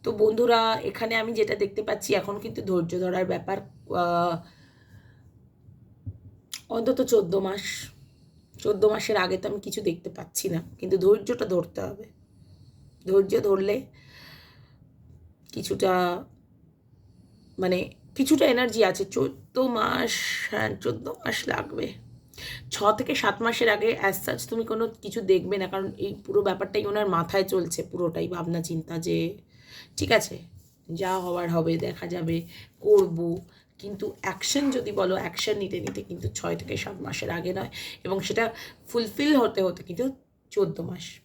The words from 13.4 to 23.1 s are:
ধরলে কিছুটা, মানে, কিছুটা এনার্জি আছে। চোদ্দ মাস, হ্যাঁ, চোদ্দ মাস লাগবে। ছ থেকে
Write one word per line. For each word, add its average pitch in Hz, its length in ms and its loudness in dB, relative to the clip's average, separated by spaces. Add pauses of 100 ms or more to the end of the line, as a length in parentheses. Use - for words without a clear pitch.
ধরলে 202 380 2 (1700)
কিছুটা, 180 720 0 (1400)
মানে, 185 340 0 (220)
কিছুটা 269 300 4
এনার্জি 233 380 4
আছে। 190 220 2
চোদ্দ - 540 -4
মাস, 240 520 0 (380)
হ্যাঁ, 110 280 -2
চোদ্দ 113 320 -4
মাস - 380 -6
লাগবে। - 460 -4 (760)
ছ - 120 -4 (140)
থেকে 269 180 -2